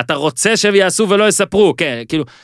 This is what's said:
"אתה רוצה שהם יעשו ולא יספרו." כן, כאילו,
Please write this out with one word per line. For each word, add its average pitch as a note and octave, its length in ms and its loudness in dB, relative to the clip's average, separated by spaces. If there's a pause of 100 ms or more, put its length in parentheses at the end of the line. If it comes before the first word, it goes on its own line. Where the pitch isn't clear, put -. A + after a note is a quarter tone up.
"אתה D3+ 140 -4
רוצה D3+ 420 -2
שהם G#3 180 0
יעשו G3 340 2
ולא G3+ 200 2
יספרו." G3 480 2
כן, B2+ 320 -4
כאילו, D#3 160 -4 (200)